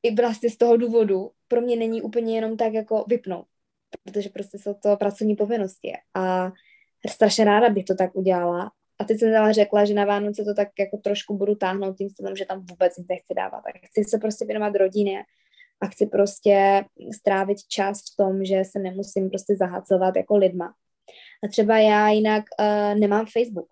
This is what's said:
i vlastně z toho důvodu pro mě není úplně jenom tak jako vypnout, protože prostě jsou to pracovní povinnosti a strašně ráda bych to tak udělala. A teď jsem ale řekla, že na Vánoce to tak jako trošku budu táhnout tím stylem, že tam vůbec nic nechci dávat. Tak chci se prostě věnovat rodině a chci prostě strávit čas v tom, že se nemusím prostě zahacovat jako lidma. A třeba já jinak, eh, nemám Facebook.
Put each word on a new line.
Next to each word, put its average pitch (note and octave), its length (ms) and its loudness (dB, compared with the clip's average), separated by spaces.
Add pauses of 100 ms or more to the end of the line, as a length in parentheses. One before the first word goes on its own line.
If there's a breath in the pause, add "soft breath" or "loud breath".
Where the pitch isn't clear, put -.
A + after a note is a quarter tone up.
i A#3 120 0
vlastně A#3 360 0
z - 60 -18
toho A#3+ 200 6
důvodu A3 540 0 (180)
pro A#3+ 120 2
mě A#3+ 160 -2
není A3+ 260 -4
úplně A3+ 320 -4
jenom A3 220 -4
tak A3 160 -2
jako A3 360 -2
vypnout, G#3 380 -4 (580)
protože G3 240 -8
prostě G3+ 300 -14
jsou G3+ 160 -8
to G3+ 220 0
pracovní G#3 400 -2
povinnosti G#3 560 -4 (220)
a F#3 380 -2 (560 soft breath)
strašně A3 360 2
ráda G#3+ 260 6
bych G3+ 140 -2
to F#3+ 100 0
tak F#3 220 -2
udělala. F3+ 540 0 (280)
A G#3+ 60 -6
teď G#3+ 140 0
jsem A3 180 4
ale G#3+ 160 6
řekla, G#3 320 4
že G#3 100 0
na G3+ 100 2
Vánoce G#3 400 -2
to G#3 100 -4
tak G3+ 140 -2 (100)
jako G3 180 -4
trošku G#3 400 -4
budu G3+ 180 -2
táhnout F#3+ 420 -4
tím G3 120 -8
stylem, F#3+ 280 -10
že G3 80 -8
tam F#3+ 260 -10
vůbec F3 260 0
nic F3+ 120 -16
nechci F3+ 260 -8
dávat. F#3+ 260 -8
Tak - 140 -14 (100)
chci G#3 200 -2
se G#3+ 140 -2
prostě G#3+ 260 -6
věnovat G#3+ 300 -4
rodině G3 500 0 (560 soft breath)
a G#3 60 -4
chci G#3 200 -2
prostě G3 800 2 (300)
strávit G3 440 -2 (100)
čas G3+ 320 -4 (120)
v - 40 -10
tom, F#3+ 280 0
že F#3+ 200 0
se F#3+ 140 -8
nemusím F#3+ 520 -6
prostě G3 260 -4
zahacovat F#3 600 0
jako F#3+ 200 0
lidma. F3+ 380 0 (680 loud breath)
A G#3 40 -8
třeba A3 300 2
já G#3+ 300 6
jinak, G#3+ 360 2 (160)
eh, G#3 340 0
nemám G#3+ 320 2
Facebook. A3+ 460 -4